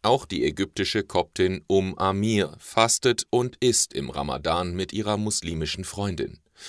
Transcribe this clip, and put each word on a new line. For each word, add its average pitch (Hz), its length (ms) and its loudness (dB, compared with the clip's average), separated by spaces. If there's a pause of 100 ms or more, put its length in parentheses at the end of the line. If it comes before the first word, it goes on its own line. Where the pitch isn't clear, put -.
Auch 127 240 2
die 69 200 -2
ägyptische 95 580 -2
Koptin 92 640 0
Umm 95 320 2
Amir 98 600 2
fastet - 720 2
und 123 320 0
isst 123 320 2
im 67 160 -6
Ramadan 76 680 -2
mit 92 200 -6
ihrer 104 240 -2
muslimischen 87 640 -4
Freundin. - 560 -6 (280)